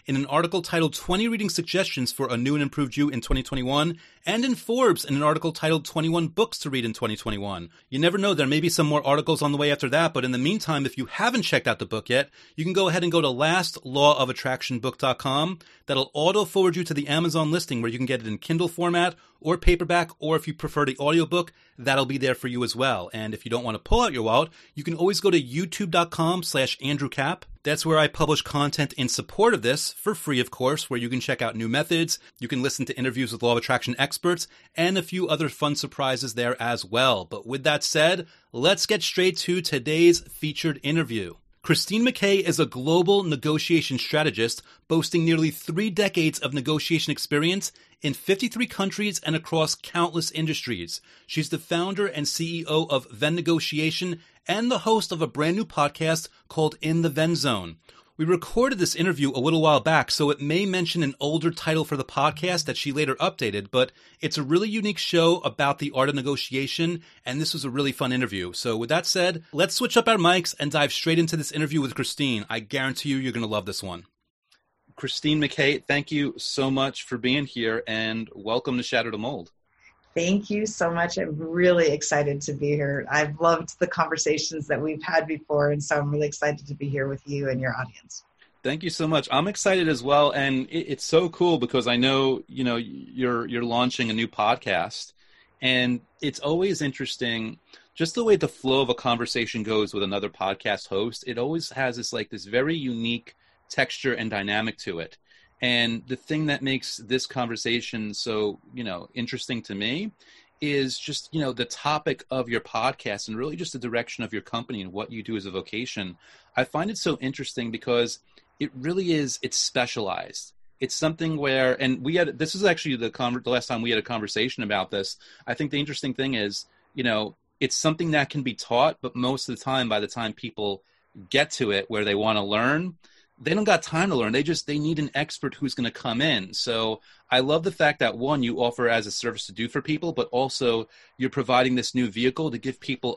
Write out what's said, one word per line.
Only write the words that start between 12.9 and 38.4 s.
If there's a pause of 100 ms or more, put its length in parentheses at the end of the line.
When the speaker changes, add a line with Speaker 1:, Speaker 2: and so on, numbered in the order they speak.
Speaker 1:
and
go
to
last
law
of
attraction
book
dot
com. (260)
That'll
auto
forward
you
to
the
Amazon
listing
where
you
can
get
it
in
Kindle
format (240)
or
paperback,
or
if
you
prefer
the
audiobook, (240)
that'll
be
there
for
you
as
well.
And
if
you
don't
want
to
pull
out
your
wallet, (240)
you
can
always
go
to
youtube
dot
com
slash
Andrew
Cap. (160)
That's
where
I
publish
content
in
support
of
this,
for
free,
of
course,
where
you
can
check
out
new
methods, (220)
you
can
listen
to
interviews
with
Law
of
Attraction
experts, (280)
and
a
few
other
fun
surprises
there
as
well.
But
with
that
said, (260)